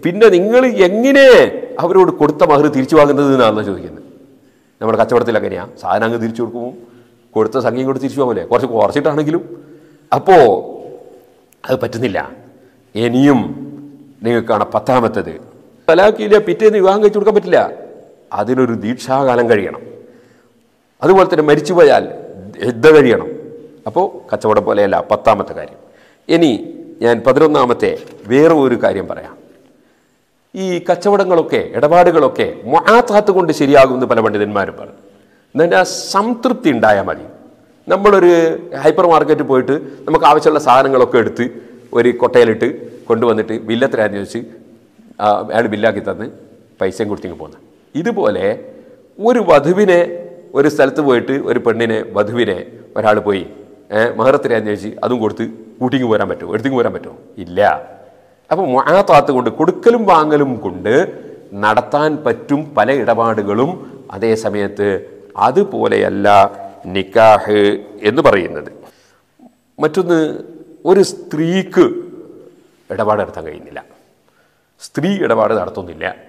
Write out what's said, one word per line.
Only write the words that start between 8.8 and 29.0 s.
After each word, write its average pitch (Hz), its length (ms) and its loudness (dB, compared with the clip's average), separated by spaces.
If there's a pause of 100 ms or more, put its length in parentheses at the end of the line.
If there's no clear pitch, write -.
അപ്പോ 190 180 4 (1300)
അത് 131 160 -2
പറ്റുന്നില്ല. 113 360 -6 (760)
ഇനിയും 123 440 2 (880)
നിങ്ങൾക്ക് 113 260 -2
കാണാം 107 240 0
പത്താമത്തത്, 107 580 -2 (540)
തലാഖില്ല, 208 480 2 (120)
പിറ്റേന്ന് 214 340 2
വിവാഹം 190 220 2
കഴിച്ചു 208 160 2
കൊടുക്കാൻ 202 200 0
പറ്റില്ല, 160 220 0 (800)
അതിനൊരു 123 340 0 (100)
ദീക്ഷാകാലം 123 680 0
കഴിയണം. 95 320 -2 (1200)
അതുപോലെ 180 280 6
തന്നെ 156 160 0
മരിച്ചുപോയാൽ 147 560 4 (640)
ഇദ്ദ 120 180 -4 (100)
കഴിയണം. 127 340 4 (580)
അപ്പോ 170 140 -4 (280)
കച്ചവടം 107 380 0
പോലെയല്ല 101 280 0 (140)
പത്താമത്തെ 104 480 0
കാര്യം. 76 220 -18 (560)
ഇനി 165 160 4 (520)
ഞാൻ 117 120 2 (100)
പതിനൊന്നാമത്തെ 131 680 2 (400)
വേറെ 156 240 4 (100)
ഒരു 123 180 0
കാര്യം 95 280 -2